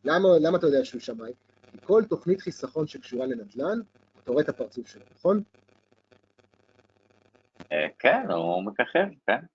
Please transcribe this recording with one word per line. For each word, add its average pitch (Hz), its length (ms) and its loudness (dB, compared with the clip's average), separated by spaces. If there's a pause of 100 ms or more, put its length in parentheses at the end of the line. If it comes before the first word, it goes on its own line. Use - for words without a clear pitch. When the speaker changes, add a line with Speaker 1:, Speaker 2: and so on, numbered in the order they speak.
Speaker 1:
למה, 185 260 4 (120)
למה 170 160 4
אתה 170 100 2
יודע 139 180 4
שהוא 123 160 -12
שמאי? 113 300 -12 (400)
כי - 120 -20
כל 214 260 4
תוכנית 175 320 -2
חיסכון 151 460 -8
שקשורה 127 380 -8
לנדל"ן, 127 540 -6 (440)
אתה 123 80 -8
רואה 147 120 0
את - 60 -2
הפרצוף 120 380 -10
שלו, - 160 -20 (120)
נכון? 202 280 0 (2250)
Speaker 2:
אה, 76 160 -2 (120)
כן, 247 320 0
הוא 87 340 -2
מככב, 123 400 -2 (220)
כן. 107 120 0 (160)